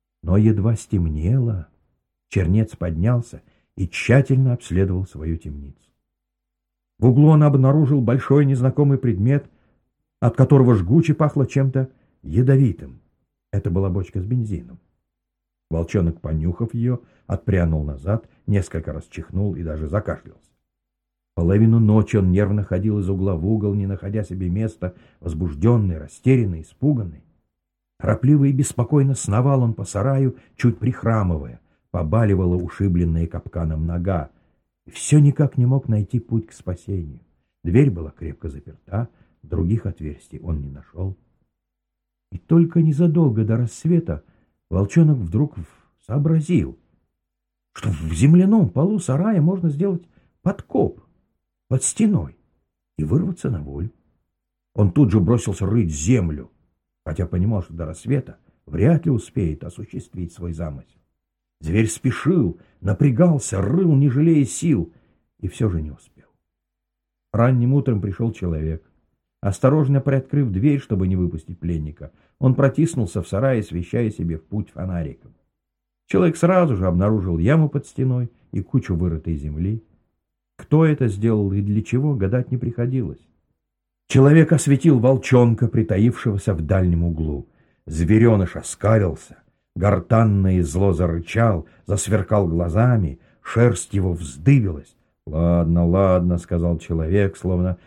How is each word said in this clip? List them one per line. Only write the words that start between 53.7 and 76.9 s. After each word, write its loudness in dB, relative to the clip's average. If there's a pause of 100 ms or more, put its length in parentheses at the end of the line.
Он 2
тут 4
же 4
бросился 0
рыть 0
землю, -2 (540)
хотя -4
понимал, -2
что -14
до -10
рассвета -6 (280)
вряд 2
ли 2
успеет -4
осуществить -14
свой -10
замысел. -12 (600)
Зверь 0
спешил, -2 (220)
напрягался, 2
рыл, 2
не 4
жалея 2
сил, -2 (480)
и -8
все -2
же -2
не -10
успел. -20 (1040)
Ранним 2
утром 0
пришел -4
человек. -6 (580)
Осторожно 0
приоткрыв -2
дверь, 0
чтобы -2
не 0
выпустить -6
пленника, -8 (280)
он 2
протиснулся 0
в -12
сарай, 0
освещая -4
себе -6
в -16
путь -8
фонариком. -8 (720)
Человек 2
сразу 2
же 0
обнаружил 0